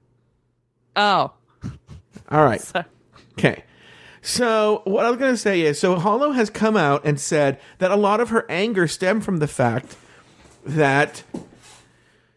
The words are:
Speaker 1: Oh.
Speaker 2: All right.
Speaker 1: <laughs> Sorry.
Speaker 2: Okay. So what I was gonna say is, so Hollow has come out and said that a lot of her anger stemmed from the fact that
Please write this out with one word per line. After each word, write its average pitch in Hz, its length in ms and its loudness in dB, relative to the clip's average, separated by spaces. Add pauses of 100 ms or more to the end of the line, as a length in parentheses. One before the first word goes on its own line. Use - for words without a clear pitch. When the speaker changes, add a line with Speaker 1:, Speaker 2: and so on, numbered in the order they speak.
(960)
Speaker 1:
Oh. 196 360 2 (960)
Speaker 2:
All 151 160 4
right. 113 160 0
Speaker 1:
<laughs> - 0 -
Sorry. - 240 -6 (540)
Speaker 2:
Okay. - 240 0 (580)
So 220 640 0
what 202 200 0
I 233 40 2
was 240 100 -2
gonna 254 180 0
say 196 240 0
is, 147 180 0
so 185 160 2
Hollow 214 360 0
has 240 180 0
come 214 280 0
out 143 280 2
and 147 140 0
said 143 400 0 (200)
that 185 120 0
a 202 40 2
lot 208 260 2
of 226 80 -2
her 226 200 0
anger 190 380 0
stemmed 190 380 -2
from 190 120 -2
the 151 100 -2
fact 120 480 -2 (680)
that 143 580 0 (1120)